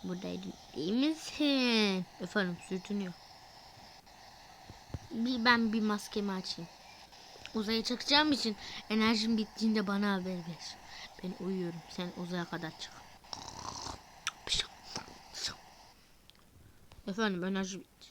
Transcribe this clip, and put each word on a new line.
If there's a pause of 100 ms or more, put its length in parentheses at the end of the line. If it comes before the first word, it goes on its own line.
Buradaydın (220)
değil
misin? (160)
Efendim (120)
sürtünüyor. (2000)
Bir,
ben
bir
maskemi
açayım. (840)
Uzaya
çıkacağım
için (320)
enerjim
bittiğinde
bana
haber
ver. (460)
Ben
uyuyorum.
Sen
uzaya
kadar
çık. (4000)
Efendim
enerji
bitti.